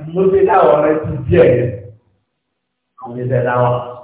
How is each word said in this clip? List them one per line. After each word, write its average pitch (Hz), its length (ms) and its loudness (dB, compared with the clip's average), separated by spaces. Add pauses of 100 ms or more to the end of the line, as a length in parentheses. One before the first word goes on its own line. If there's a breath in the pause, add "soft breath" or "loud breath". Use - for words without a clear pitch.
ló 170 180 -4
dé 190 160 2
láwọn 185 320 4
ọ̀rẹ́ 151 240 2
ti - 240 -6
díẹ̀ 170 260 2
yẹn. 123 240 2 (1300)
Àwọn 120 180 -14
ìṣẹ̀ 123 280 -2
láwọn. 123 300 0 (300)